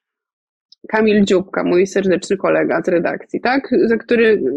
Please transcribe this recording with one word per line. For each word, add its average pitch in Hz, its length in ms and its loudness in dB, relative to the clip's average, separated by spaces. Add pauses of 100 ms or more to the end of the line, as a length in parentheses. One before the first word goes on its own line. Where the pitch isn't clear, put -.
(880)
Kamil 214 380 2
Dzióbka, 185 380 -2
mój 175 240 2
serdeczny 190 500 -2
kolega 160 440 0
z - 60 -10
redakcji, - 540 -4
tak? 269 280 -2 (160)
Za 226 120 2
który, 226 460 2 (140)